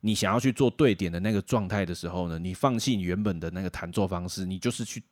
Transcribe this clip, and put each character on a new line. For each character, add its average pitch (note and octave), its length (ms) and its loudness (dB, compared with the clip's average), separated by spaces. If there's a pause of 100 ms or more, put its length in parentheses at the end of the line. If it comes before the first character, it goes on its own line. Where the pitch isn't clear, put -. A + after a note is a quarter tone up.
你 G#2+ 140 2
想 G2 180 2
要 A#2 80 4
去 B2+ 100 2
做 B2 200 4
对 B2+ 240 4
点 F2 180 -2
的 F2 80 -2
那 G#2 100 0
个 G2+ 120 2
状 G#2+ 260 0
态 G2 180 0
的 E2+ 80 -4
时 E2+ 140 -6
候 F2 200 -2
呢， E2 100 -4
你 F2+ 140 -4
放 B2 260 0
弃 A#2 180 0
你 F#2+ 60 -2
原 F2+ 200 -2
本 G2 160 0
的 E2 120 -6
那 F2+ 120 -6
个 F2+ 80 -4
弹 - 220 -10
奏 G2 160 2
方 F2+ 200 -4
式， F#2+ 160 -6
你 F#2 140 -4
就 A#2+ 120 0
是 A#2+ 140 -6
去 - 280 -10